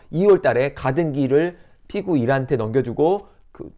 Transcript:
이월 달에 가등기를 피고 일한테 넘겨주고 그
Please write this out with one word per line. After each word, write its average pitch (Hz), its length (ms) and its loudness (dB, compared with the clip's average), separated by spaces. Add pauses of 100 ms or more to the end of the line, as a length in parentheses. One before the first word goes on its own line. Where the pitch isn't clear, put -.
(100)
이월 190 300 4
달에 135 320 0
가등기를 143 840 0 (300)
피고 190 280 -2
일한테 131 400 0
넘겨주고 127 760 -2 (220)
그 - 240 -16